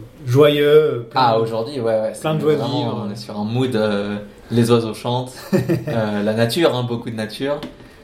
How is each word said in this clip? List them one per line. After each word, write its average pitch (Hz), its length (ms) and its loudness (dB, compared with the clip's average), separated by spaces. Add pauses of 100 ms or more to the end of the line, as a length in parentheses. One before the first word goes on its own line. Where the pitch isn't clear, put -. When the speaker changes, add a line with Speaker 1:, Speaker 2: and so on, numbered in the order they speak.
(260)
Speaker 1:
joyeux, 147 840 4
plein 131 120 0
Speaker 2:
Ah, 117 140 4
Speaker 1:
de, 113 60 2
Speaker 2:
aujourd'hui, 113 380 -4
ouais, 113 200 0
ouais. 110 200 -2
Speaker 1:
plein 156 140 -2
de 156 40 -2
Speaker 2:
C'est 135 60 -2
Speaker 1:
joie 151 100 4
de 143 40 0
Speaker 2:
vraiment, 139 260 -2
Speaker 1:
vivre. 110 240 -4
Speaker 2:
on 104 40 -8
est 101 40 -12
sur 104 220 -12
un 107 60 -4
mood, 123 300 -2
euh, 104 420 -2 (360)
les 117 180 4
oiseaux 113 240 2
chantent, 123 380 -4 (100)
Speaker 1:
<laughs> - 100 -18 (360)
Speaker 2:
euh, 107 340 -2
la 107 120 0
nature, 117 400 2
hein, 123 140 -2
beaucoup 117 220 -6
de 110 60 -8
nature. 135 440 -6 (440)